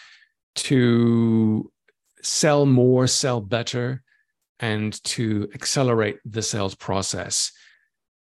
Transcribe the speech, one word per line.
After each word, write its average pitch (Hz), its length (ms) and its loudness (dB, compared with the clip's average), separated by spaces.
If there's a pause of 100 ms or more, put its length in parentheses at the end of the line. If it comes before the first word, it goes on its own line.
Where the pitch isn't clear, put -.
(540)
to 117 1200 2 (500)
sell 147 440 2
more, 127 400 4
sell 123 340 -2
better, 120 600 -6 (580)
and 107 440 -4
to 107 500 -4
accelerate 117 720 0
the 110 180 -8
sales 98 320 -4
process. - 760 -4 (720)